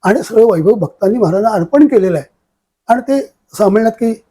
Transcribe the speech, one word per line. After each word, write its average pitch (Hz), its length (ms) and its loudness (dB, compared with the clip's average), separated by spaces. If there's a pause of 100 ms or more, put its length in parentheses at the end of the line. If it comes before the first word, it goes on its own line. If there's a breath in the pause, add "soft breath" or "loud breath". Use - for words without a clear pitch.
आणि 202 200 0
सगळं 226 220 2
वैभव 185 280 2
भक्तांनी 202 440 -2
महाराजांना 202 320 0
अर्पण 220 380 2
केलेलं 190 300 0
आहे 143 100 -10 (600)
आणि 240 140 0
ते 269 320 -4 (240)
सांभाळण्यात 220 420 0
काही 226 160 -2 (160)